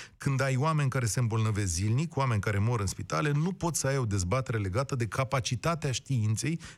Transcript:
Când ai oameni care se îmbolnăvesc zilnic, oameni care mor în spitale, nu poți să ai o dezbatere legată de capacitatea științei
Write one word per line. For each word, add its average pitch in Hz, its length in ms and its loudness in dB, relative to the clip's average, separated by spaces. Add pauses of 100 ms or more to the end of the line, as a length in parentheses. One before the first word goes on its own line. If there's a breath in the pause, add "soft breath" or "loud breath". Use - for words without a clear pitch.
(180 loud breath)
Când 135 220 2
ai 135 160 2
oameni 147 340 2
care 123 160 0
se 110 140 0
îmbolnăvesc 110 520 2
zilnic, 110 440 0
oameni 123 240 2
care 101 180 0
mor 113 220 2
în 98 60 -2
spitale, 90 460 -2
nu 160 200 2
poți 170 280 -2
să - 60 0
ai 135 100 0
o 131 80 0
dezbatere 104 540 0
legată 98 380 -2
de 117 100 0
capacitatea 135 840 -2
științei 117 680 0 (180 loud breath)